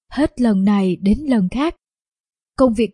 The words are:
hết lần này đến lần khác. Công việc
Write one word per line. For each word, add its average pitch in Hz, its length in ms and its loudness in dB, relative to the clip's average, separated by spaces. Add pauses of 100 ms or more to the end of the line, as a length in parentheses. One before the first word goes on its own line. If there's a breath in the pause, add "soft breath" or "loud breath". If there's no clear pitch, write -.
(120)
hết 285 280 -2
lần 208 240 2
này 196 320 0
đến 196 220 0
lần 254 300 0
khác. 285 280 -4 (800)
Công 262 180 2
việc 208 200 0